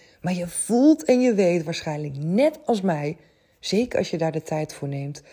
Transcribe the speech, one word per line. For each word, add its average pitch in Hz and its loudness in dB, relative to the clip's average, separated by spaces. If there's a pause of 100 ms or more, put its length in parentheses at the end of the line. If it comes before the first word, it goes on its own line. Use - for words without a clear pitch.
(220)
Maar 180 -2
je 175 -6
voelt 277 4
en 254 4
je 247 4
weet 180 2
waarschijnlijk 151 -6
net 220 0
als 220 0
mij, 156 -2 (420)
zeker 240 0
als 196 -2
je 180 -4
daar 160 0
de 156 -6
tijd 156 -6
voor - -10
neemt, 139 -8 (120)